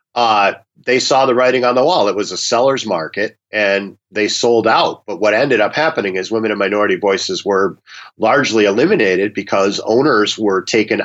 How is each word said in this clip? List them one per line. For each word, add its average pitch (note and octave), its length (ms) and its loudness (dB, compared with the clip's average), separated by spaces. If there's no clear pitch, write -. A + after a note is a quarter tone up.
uh, G#2+ 380 2
they B2+ 140 0
saw C3+ 260 2
the B2+ 100 2
writing B2+ 280 2
on B2 120 0
the B2+ 80 2
wall. C#3+ 260 2
It F#2 60 -2
was G2 160 -6
a F2+ 60 -10
seller's B2 480 0
market, F#2+ 520 -6
and G2+ 460 -2
they G#2 160 -2
sold A#2 400 0
out. D3 400 0
But F#2+ 120 -10
what G#2 140 2
ended A#2+ 280 2
up G2+ 120 0
happening D3+ 420 -2
is F#2 160 -6
women A2 200 -2
and G2+ 80 -4
minority G2+ 360 0
voices F#2+ 480 -2
were G2 340 0
largely A2+ 480 2
eliminated G#2 680 2
because G2 480 -2
owners A#2 560 2
were G2 240 0
taken G#2+ 440 0